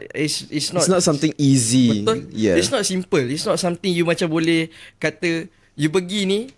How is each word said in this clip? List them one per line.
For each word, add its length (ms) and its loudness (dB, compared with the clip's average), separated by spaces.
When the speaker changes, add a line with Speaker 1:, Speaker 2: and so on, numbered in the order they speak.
Speaker 1:
it's, 380 -4
it's 200 -4
not 160 -2
Speaker 2:
It's 40 2
not 120 2
something 340 0
easy. 680 4
Speaker 1:
Betul. 280 -2
Speaker 2:
Yeah. 240 2
Speaker 1:
It's 160 2
not 140 0
simple. 400 -2
It's 220 -6
not 120 0
something 320 -4
you 140 0
macam 260 0
boleh 400 0
kata, 480 -4
you 120 0
pergi 380 -2
ni, 140 0